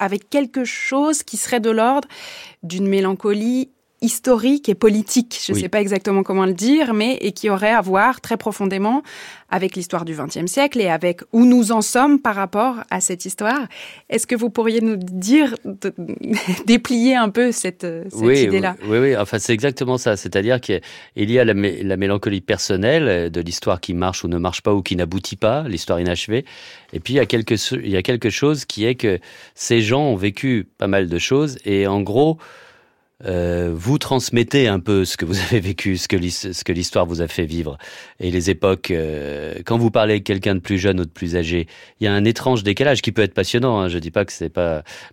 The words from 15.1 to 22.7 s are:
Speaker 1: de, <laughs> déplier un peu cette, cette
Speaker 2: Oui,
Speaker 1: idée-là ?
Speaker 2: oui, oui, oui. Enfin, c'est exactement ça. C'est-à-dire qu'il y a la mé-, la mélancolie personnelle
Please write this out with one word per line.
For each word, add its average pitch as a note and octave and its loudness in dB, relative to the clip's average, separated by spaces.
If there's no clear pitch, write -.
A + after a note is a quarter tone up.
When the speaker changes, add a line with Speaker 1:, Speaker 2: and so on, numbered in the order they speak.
Speaker 1:
de, G3 -8
<laughs> - -4
déplier A#3+ 4
un A3 2
peu A#3 2
cette, F#3 -6
cette E3+ -10
Speaker 2:
Oui, B2 6
Speaker 1:
idée-là ? G2 2
Speaker 2:
oui, G#2 -6
oui, A2 4
oui. C3 4
Enfin, G#2 -2
c'est A#2 0
exactement B2+ 0
ça. A2 0
C'est-à-dire G2+ 0
qu'il F#2 -2
y G#2+ 2
a B2 6
la A2 4
mé-, G2 0
la F#2+ -2
mélancolie G2 0
personnelle G2+ 0